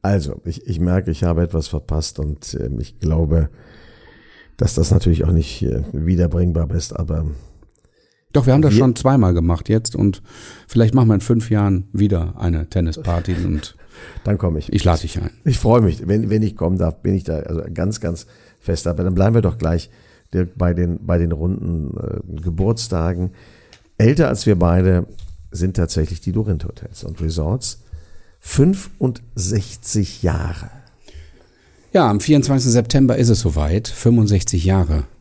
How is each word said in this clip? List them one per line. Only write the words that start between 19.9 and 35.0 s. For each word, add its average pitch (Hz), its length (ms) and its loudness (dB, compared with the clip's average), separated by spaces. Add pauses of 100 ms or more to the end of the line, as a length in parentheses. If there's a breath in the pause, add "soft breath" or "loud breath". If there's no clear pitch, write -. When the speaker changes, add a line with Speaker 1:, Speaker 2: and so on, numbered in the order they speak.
Speaker 1:
Dirk, 90 240 -2
bei 87 160 2
den, 85 320 -2
bei 85 100 0
den 85 160 2
runden, 82 640 -4
äh, - 460 -8
Geburtstagen. 92 880 -2 (680 soft breath)
Älter 135 320 4
als 123 160 -2
wir 101 140 4
beide 87 480 4 (440)
sind 90 260 -4
tatsächlich 80 440 -2
die 95 120 -6
Dorint 98 340 -2
Hotels - 380 -14
und 82 180 -10
Resorts. 82 640 -4 (560 soft breath)
Fünfundsechzig 113 1800 -2
Jahre. 85 480 -4 (1200 soft breath)
Speaker 2:
Ja, 151 160 4
am 104 100 0
vierundzwanzigsten 135 520 2
September 120 440 4
ist 113 140 4
es 104 100 4
soweit. 78 480 0
Fünfundsechzig 101 760 2
Jahre. 82 380 2 (160)